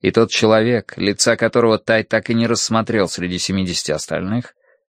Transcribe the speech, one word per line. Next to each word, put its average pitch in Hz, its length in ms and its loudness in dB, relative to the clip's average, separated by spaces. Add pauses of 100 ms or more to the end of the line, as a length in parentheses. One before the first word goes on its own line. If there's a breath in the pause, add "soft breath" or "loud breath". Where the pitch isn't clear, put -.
И 95 100 2
тот 113 180 2
человек, 110 680 2
лица 104 380 0
которого 113 440 2
Тай 110 240 0
так - 260 -2
и 117 60 0
не 117 100 2
рассмотрел 113 640 0
среди 90 300 -6
семидесяти 92 520 -4
остальных, 87 640 -4 (360)